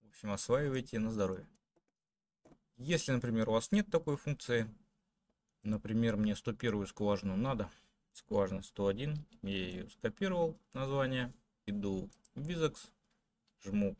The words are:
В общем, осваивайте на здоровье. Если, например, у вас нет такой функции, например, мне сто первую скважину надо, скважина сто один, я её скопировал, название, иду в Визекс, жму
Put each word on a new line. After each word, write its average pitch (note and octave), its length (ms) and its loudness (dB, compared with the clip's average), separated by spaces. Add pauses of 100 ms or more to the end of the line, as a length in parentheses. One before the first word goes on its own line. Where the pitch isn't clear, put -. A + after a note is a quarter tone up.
В A2 60 -20
общем, G#2 240 -8
осваивайте B2+ 680 0
на A2 120 0
здоровье. F#2 360 0 (1300)
Если, C#3+ 340 0
например, A2+ 380 2
у A2 40 4
вас A2+ 180 2
нет G#3 200 4
такой D#3 260 2
функции, A#2+ 500 -2 (960)
например, A2 540 2
мне G#2+ 180 4
сто - 180 -4
первую G#2 340 0
скважину G2+ 500 0
надо, A#2 320 0 (440)
скважина G2 500 0
сто - 240 -2
один, C#3+ 380 0 (180)
я G2 240 -2
её F2+ 220 -8
скопировал, E3+ 720 -2 (140)
название, C3 580 0 (360)
иду G2 420 -2 (260)
в C3 60 -8
Визекс, D#3+ 480 -2 (760)
жму G2 360 0